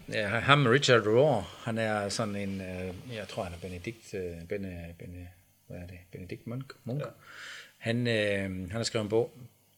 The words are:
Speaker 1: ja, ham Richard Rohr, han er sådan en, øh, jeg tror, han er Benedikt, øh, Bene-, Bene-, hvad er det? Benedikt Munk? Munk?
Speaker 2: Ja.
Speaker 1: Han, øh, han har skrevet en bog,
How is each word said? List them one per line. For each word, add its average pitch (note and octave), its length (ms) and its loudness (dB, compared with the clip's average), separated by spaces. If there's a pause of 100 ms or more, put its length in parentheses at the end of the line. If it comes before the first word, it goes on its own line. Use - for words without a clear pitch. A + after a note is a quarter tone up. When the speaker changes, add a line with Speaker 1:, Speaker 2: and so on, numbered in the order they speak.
(140)
Speaker 1:
ja, G#2+ 140 0
ham A#2+ 380 6
Richard B2 420 8
Rohr, A#2 560 6
han A2+ 140 -2
er G#2+ 320 0
sådan G2+ 260 -2
en, G2 260 -4
øh, F#2 540 -8
jeg G2+ 120 -8
tror, - 160 -6
han F2 100 -8
er E2+ 40 -12 (100)
Benedikt, F2+ 460 -10
øh, G2 80 -4 (280)
Bene-, F2+ 500 -6
Bene-, F2 280 -12 (400)
hvad F#2 100 -12
er F2 100 -12
det? F2+ 100 -14 (140)
Benedikt G2 360 -10
Munk? C3 260 -10 (100)
Munk? C3 180 -4
Speaker 2:
Ja. - 40 -6 (720)
Speaker 1:
Han, A#2+ 300 0
øh, G#2 360 2
han F#2 280 -6
har A2+ 120 -2
skrevet A2 200 -2
en G2+ 60 -4
bog, A2+ 220 4 (460)